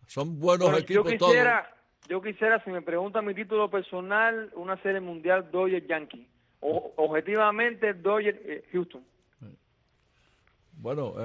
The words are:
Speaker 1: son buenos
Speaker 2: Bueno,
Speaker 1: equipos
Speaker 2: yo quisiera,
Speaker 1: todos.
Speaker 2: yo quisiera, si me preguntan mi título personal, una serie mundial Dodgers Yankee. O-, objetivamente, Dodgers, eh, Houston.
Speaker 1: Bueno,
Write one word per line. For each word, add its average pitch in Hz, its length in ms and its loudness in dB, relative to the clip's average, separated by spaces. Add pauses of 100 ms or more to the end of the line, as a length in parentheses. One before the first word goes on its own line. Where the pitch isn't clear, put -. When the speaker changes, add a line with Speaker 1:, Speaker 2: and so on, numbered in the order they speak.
Speaker 1:
son 147 320 -6
buenos 180 300 4
Speaker 2:
Bueno, 151 100 4
Speaker 1:
equipos 202 340 2
Speaker 2:
yo 226 60 0
quisiera, 190 500 4
Speaker 1:
todos. - 400 -20
Speaker 2:
yo 185 140 -4
quisiera, 214 420 0
si 196 60 -10
me 180 120 -6
preguntan 190 440 -2
mi 202 80 -4
título 208 340 0
personal, 202 880 -2
una 185 280 -6
serie 196 180 -2
mundial 175 500 0
Dodgers 180 380 -2
Yankee. 147 400 -8 (320)
O-, 160 360 -4
objetivamente, 208 960 0
Dodgers, 202 500 -2
eh, 151 280 -12
Houston. 170 300 -6 (1700)
Speaker 1:
Bueno, 123 420 -8 (100)